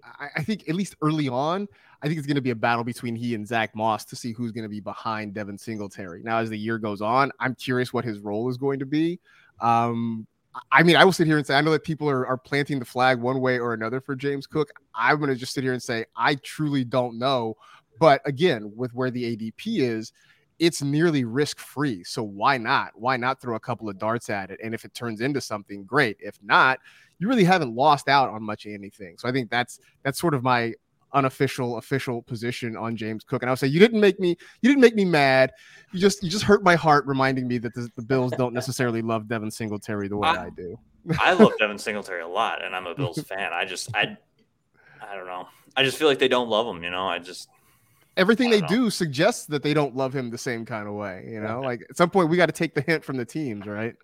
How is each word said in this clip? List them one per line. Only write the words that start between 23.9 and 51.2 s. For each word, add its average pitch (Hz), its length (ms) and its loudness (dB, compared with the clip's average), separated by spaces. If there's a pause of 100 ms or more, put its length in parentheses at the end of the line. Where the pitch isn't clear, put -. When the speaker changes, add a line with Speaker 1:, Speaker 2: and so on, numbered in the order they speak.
Speaker 1:
darts 113 320 -4
at 98 200 -6
it? 95 120 -14
And 113 120 -6
if - 100 -10
it 104 100 -20
turns 113 260 -8
into 135 200 0
something, 101 420 -10
great. 110 380 0
If 101 200 -14
not, 131 380 4 (400)
you 190 100 -4
really 247 140 4
haven't 165 320 4
lost 143 320 4
out 139 220 4
on 107 160 -8
much 107 220 -8
of 104 60 -12
anything. 98 460 -16
So 120 100 -6
I 127 40 -2
think 127 180 -2
that's, 120 300 -4 (240)
that's 139 160 -4
sort 165 140 0
of 123 100 -2
my 117 280 2 (420)
unofficial, 131 640 0
official 123 440 -6
position 117 540 -6
on 113 200 -4
James 110 280 -8
Cook. 120 180 -4
And 123 80 0
I - 20 2
would 131 60 0
say, 143 80 0
you 147 140 2
didn't 226 200 8
make 196 200 4
me, 175 160 0 (240)
you 233 80 4
didn't 277 140 6
make 233 120 8
me 202 100 4
mad. 135 460 4 (400)
You 185 80 -8
just, 196 240 2
you 170 80 -4
just 208 140 -2
hurt 208 180 6
my 175 140 6
heart, 151 300 4
reminding 131 420 0
me 123 100 0
that 113 160 -6
the, 120 220 -8
the 123 60 -10
Bills 127 300 2
don't 123 220 0
necessarily 120 480 -2
love 110 240 -2
Devin 107 240 -4
Singletary 104 560 -6
the 101 100 -6
way 104 120 0
Speaker 2:
I 92 160 -2
Speaker 1:
I 87 60 -12
do. 87 280 -12 (400)
Speaker 2:
I 147 140 4
love 214 260 8
Devin 104 200 0
Singletary 98 440 -6
a 85 60 -10
lot, 95 340 -2
and 92 140 -8
I'm 92 100 -6
a 85 80 -8
Bills 87 280 -4
Speaker 1:
<laughs> - 60 -16
Speaker 2:
fan. 95 240 -6
I 90 120 -2
just, 92 320 -8
I, 107 200 -2 (840)
I 101 140 -14
don't 92 100 -12
know. 90 220 -12 (280)
I 135 60 2
just 131 140 0
feel 156 100 2
like 135 140 4
they 131 80 4
don't 123 200 2
love 113 200 2
him, 85 160 -10
you 87 60 -6
know? 92 180 -2
I 87 100 -2
just 87 300 -14 (720)
Speaker 1:
Everything 233 300 4
Speaker 2:
I - 20 0
Speaker 1:
they 214 100 6
Speaker 2:
don't 156 100 -4
know. 208 60 4
Speaker 1:
do 240 140 2
suggests 170 560 0
that 147 160 -4
they 147 100 0
don't 143 240 0
love 131 180 -2
him 127 140 -4
the 113 80 -8
same 113 300 -6
kind 104 200 -8
of 104 60 -8
way, 101 340 -8